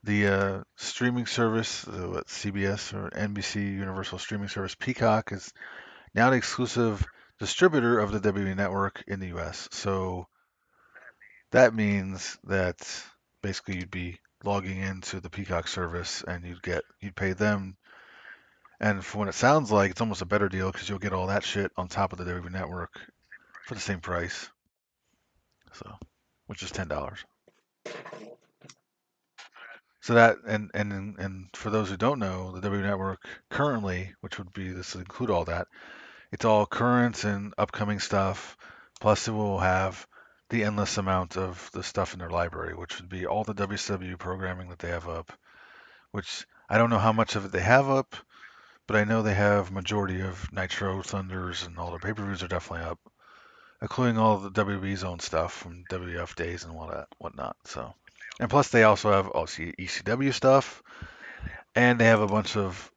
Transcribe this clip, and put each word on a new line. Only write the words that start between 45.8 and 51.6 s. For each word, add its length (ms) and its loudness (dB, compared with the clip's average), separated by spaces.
which 340 -8
I 80 4
don't 120 6
know 100 4
how 140 6
much 240 2
of 80 -4
it 80 -10
they 80 2
have 280 6
up, 240 2
but 100 4
I 80 6
know 160 2
they 140 2
have 360 4
majority 500 -2
of 300 -6
Nitro, 500 -2
Thunders, 640 -4